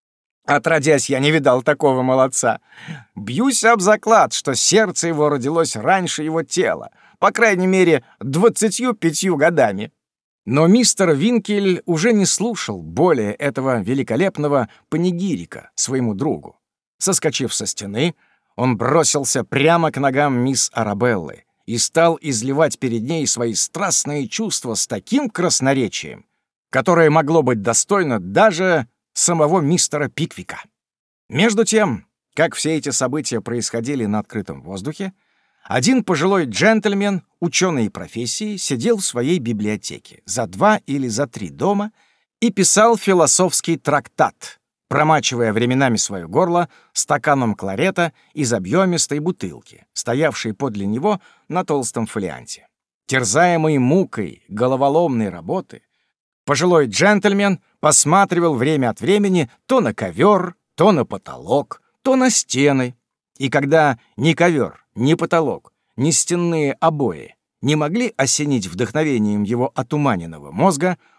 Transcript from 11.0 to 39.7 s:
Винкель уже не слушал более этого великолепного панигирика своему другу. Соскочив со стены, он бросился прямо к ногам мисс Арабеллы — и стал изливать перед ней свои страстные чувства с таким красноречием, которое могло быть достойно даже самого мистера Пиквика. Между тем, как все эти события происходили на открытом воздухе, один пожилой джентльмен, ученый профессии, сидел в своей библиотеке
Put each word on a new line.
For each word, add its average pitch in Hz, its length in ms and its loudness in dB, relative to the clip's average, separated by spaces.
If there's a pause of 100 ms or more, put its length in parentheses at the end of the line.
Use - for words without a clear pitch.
Винкель 202 760 0
уже 175 260 0
не 202 140 2
слушал 170 560 -4
более 107 520 0
этого 131 480 -2
великолепного 135 840 -2 (220)
панигирика 170 840 -4
своему 123 400 -2
другу. 101 420 -6 (400)
Соскочив 151 560 -2
со 104 140 -6
стены, 110 480 -4 (400)
он 123 200 0
бросился 135 720 0
прямо 156 440 2
к - 100 -6
ногам 139 400 0
мисс 127 340 -2
Арабеллы — 104 720 -2 (200)
и 117 120 -6
стал 165 420 2
изливать 135 600 -2
перед 117 240 -4
ней 151 220 -4
свои 117 280 -4
страстные 147 760 -4
чувства 165 460 -6
с - 120 -4
таким 233 440 -4
красноречием, 131 960 -2 (460)
которое 165 380 4
могло 156 320 4
быть 123 200 0
достойно 123 580 0
даже 160 680 2 (260)
самого 170 480 2
мистера 147 480 0
Пиквика. - 540 -10 (680)
Между 214 340 2
тем, 196 440 0 (260)
как 160 220 0
все 160 200 -2
эти 143 140 -4
события 131 500 -4
происходили 117 680 -4
на 104 140 0
открытом 95 420 -8
воздухе, 104 520 -10 (500)
один 196 400 2
пожилой 180 420 0
джентльмен, 202 760 0 (180)
ученый 160 500 0
профессии, 123 680 -8
сидел 165 400 -2
в 135 80 -6
своей 131 340 0
библиотеке 104 840 -6